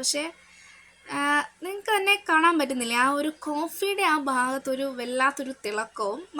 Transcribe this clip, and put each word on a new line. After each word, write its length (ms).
പക്ഷേ, 200
ആ, 40
നിങ്ങൾക്ക് 320
തന്നെ 180
കാണാൻ 300
പറ്റുന്നില്ലേ, 460
ആ 40
ഒരു 140
കോഫിയുടെ 640
ആ 20
ഭാഗത്തൊരു 560
വല്ലാത്തൊരു 540
തിളക്കവും 580